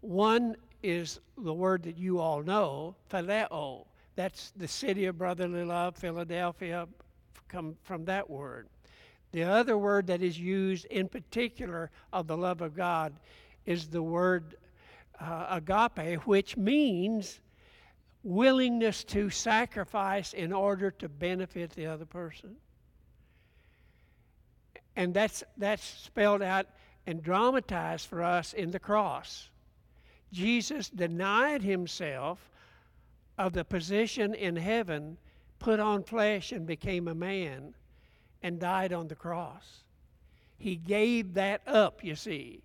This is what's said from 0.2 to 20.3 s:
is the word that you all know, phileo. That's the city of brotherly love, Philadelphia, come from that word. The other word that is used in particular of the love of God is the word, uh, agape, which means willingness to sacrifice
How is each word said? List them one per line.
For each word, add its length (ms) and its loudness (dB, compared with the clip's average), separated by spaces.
is 340 -2
the 160 -4
word 300 2
that 160 -10
you 220 0
all 240 0
know, 500 0
phileo. 760 -2
That's 420 -6
the 120 -6
city 380 0
of 120 -4
brotherly 460 -2
love, 320 -2
Philadelphia, 920 -4
come 340 -8
from 220 -8
that 260 -2
word. 380 -10
The 100 -2
other 340 6
word 300 4
that 160 0
is 160 0
used 460 0
in 240 -2
particular 840 -6
of 160 -2
the 80 -2
love 240 0
of 160 -6
God 380 0
is 220 -2
the 140 -2
word, 520 2
uh, 420 -4
agape, 600 2
which 360 2
means 840 2
willingness 800 4
to 260 0
sacrifice 1040 0